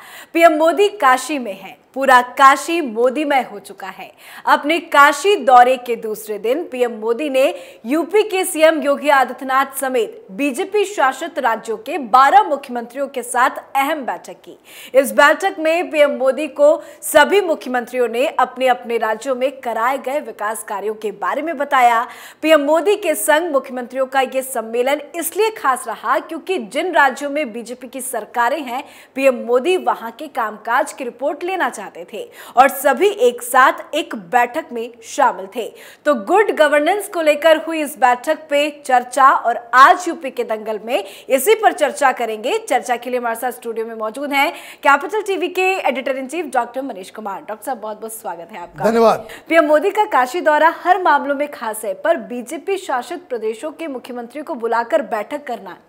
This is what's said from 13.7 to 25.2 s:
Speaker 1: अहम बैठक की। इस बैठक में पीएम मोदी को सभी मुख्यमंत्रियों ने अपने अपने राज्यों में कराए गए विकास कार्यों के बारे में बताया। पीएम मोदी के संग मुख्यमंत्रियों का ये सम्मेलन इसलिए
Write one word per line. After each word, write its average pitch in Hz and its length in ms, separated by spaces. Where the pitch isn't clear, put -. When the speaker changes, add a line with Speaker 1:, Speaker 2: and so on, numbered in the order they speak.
Speaker 1:
अहम 277 300
बैठक 185 280
की। - 260
इस 262 160
बैठक 302 480
में 320 320
पीएम 294 200
मोदी 262 360
को 302 340
सभी 302 400
मुख्यमंत्रियों 254 680
ने 233 200
अपने 254 400
अपने 240 300
राज्यों 220 380
में 262 260
कराए 233 360
गए 254 220
विकास 220 440
कार्यों 208 320
के 214 160
बारे 190 300
में 320 160
बताया। 247 500
पीएम 311 200
मोदी 320 340
के 349 200
संग 311 360
मुख्यमंत्रियों 262 540
का 269 160
ये 262 200
सम्मेलन 247 600
इसलिए 392 360